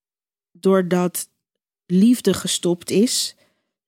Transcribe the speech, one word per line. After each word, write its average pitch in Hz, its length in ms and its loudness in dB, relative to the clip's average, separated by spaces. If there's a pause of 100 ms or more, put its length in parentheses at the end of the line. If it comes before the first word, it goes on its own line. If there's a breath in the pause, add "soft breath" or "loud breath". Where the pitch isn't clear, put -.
(520)
doordat 180 800 -2 (560)
liefde 202 480 2
gestopt - 560 -4
is, - 460 -2 (520)